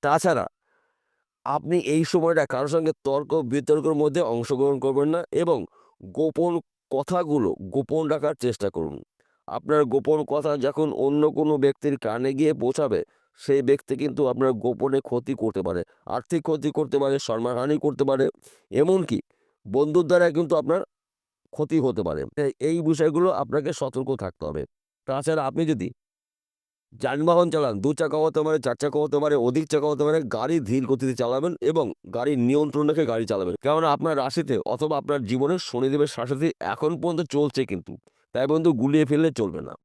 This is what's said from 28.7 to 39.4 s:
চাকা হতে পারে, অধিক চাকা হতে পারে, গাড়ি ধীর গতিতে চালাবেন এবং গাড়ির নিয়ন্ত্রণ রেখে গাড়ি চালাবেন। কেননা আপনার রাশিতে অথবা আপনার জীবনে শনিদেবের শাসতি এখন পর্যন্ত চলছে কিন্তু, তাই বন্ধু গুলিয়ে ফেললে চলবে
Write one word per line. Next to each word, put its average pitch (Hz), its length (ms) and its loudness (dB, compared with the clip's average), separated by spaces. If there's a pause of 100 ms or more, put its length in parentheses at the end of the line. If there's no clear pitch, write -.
চাকা 147 220 -2
হতে 147 200 0
পারে, 147 120 2 (120)
অধিক 147 260 0
চাকা 147 180 2
হতে 147 160 -2
পারে, 156 120 2 (160)
গাড়ি 131 200 -2 (140)
ধীর 131 220 0
গতিতে 131 300 0
চালাবেন 135 320 -2 (180)
এবং 160 140 2 (300)
গাড়ির 131 320 0
নিয়ন্ত্রণ 147 420 2
রেখে 156 220 2
গাড়ি 113 200 -2
চালাবেন। 95 320 -2
কেননা 156 320 2
আপনার 156 180 -2 (100)
রাশিতে 139 320 -2 (180)
অথবা 151 280 -2
আপনার 143 180 -2 (100)
জীবনে 135 260 0 (140)
শনিদেবের 135 460 0
শাসতি 131 320 -2 (260)
এখন 151 180 -2 (100)
পর্যন্ত 170 200 -2 (140)
চলছে 143 260 0 (100)
কিন্তু, 82 220 -8 (420)
তাই 127 160 0
বন্ধু 160 180 4 (120)
গুলিয়ে 143 280 4
ফেললে 156 200 4 (100)
চলবে 82 280 -2